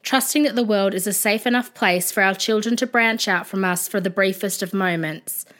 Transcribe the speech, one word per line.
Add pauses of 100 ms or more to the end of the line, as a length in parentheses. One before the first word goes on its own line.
trusting
that
the
world
is
a
safe
enough
place
for
our
children
to
branch
out
from
us
for
the
briefest
of
moments. (160)